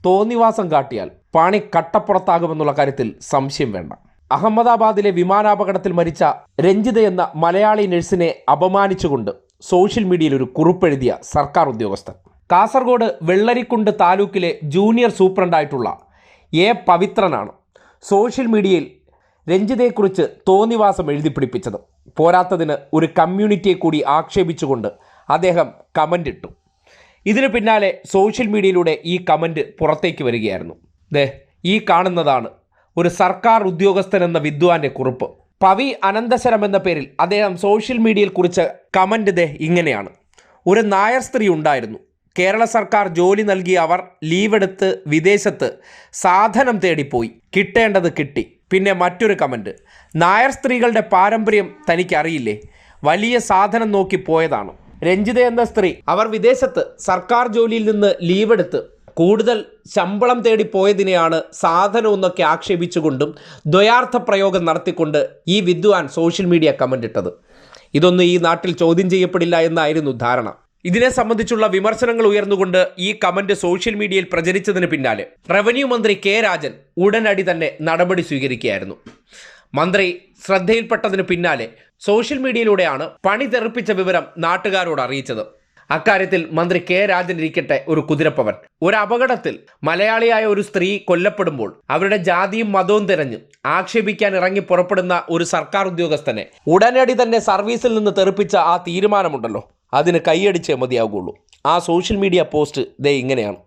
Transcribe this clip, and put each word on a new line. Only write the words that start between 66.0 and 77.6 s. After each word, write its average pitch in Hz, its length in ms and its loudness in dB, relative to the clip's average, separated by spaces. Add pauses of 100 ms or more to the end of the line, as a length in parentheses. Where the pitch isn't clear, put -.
സോഷ്യൽ 175 380 -2
മീഡിയ 160 260 4 (100)
കമന്റ് 127 240 -2
ഇട്ടത്. 90 260 -4 (600)
ഇതൊന്നും 180 300 4
ഈ 175 120 2
നാട്ടിൽ 170 360 0
ചോദ്യം 170 380 2
ചെയ്യപ്പെടില്ല 175 500 0
എന്നായിരുന്നു 160 500 0
ധാരണ. 120 420 -2 (320)
ഇതിനെ 226 240 2
സംബന്ധിച്ചുള്ള 220 580 0
വിമർശനങ്ങൾ 220 600 0
ഉയർന്നുകൊണ്ട് 190 640 2 (100)
ഈ 190 260 -6
കമന്റ് 190 280 -2
സോഷ്യൽ 190 420 -2
മീഡിയയിൽ 190 380 -2
പ്രചരിച്ചതിന് 180 540 -2
പിന്നാലെ 131 400 -2 (240)
റവന്യൂ 233 360 2
മന്ത്രി 214 400 0
കെ 208 140 2
രാജൻ 170 320 -2 (240)
ഉടനടി 202 540 0
തന്നെ 165 220 -2 (100)